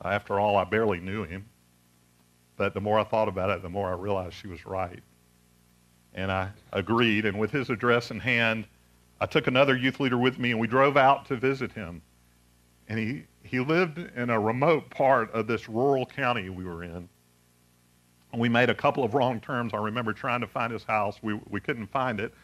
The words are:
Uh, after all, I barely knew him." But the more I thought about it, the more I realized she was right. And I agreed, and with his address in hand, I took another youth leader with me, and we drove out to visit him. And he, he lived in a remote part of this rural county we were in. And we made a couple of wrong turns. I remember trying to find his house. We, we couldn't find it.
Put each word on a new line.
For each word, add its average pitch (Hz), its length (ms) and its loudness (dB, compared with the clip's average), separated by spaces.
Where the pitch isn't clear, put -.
Uh, 87 60 -4
after 101 280 0
all, 101 200 4
I 92 80 2
barely 101 340 0
knew 95 240 -8
him." 95 220 -12
But 98 160 0
the 98 80 -4
more 104 180 2
I 101 60 2
thought 110 240 0
about 95 200 -2
it, 90 120 -2
the 90 80 -10
more 95 200 -4
I 92 60 -4
realized 92 400 -4
she - 120 -16
was 85 180 -14
right. 95 360 -6
And 95 160 -4
I 95 200 -2
agreed, 107 520 2
and 101 140 -2
with 107 120 -2
his 135 180 -4
address 120 420 0
in 110 80 -8
hand, 113 480 0
I 107 40 -2
took - 220 0
another 131 300 4
youth 127 240 -2
leader 123 160 0
with 127 220 2
me, 123 120 0
and 113 80 0
we 113 80 0
drove 135 300 4
out 135 300 6
to 135 100 -4
visit 131 340 -2
him. 85 300 -12
And 110 100 -4
he, 131 240 -4
he 127 180 -2
lived 160 360 0
in 123 320 -6
a 117 100 4
remote 127 500 2
part 131 420 4
of 107 160 -2
this 113 220 -2
rural 127 360 2
county 120 440 -2
we 92 160 -8
were 85 180 -10
in. 87 240 -12
And 117 80 -2
we 120 80 2
made 120 200 6
a 107 60 2
couple 139 300 2
of 107 80 -2
wrong 127 260 2
turns. 120 340 -4
I 110 40 -2
remember 107 340 -2
trying 120 300 -2
to 110 60 -6
find 120 260 -4
his 104 100 -8
house. 104 380 -2
We, 107 180 -4
we 101 120 -4
couldn't 117 260 -4
find 127 320 -2
it. 117 140 -6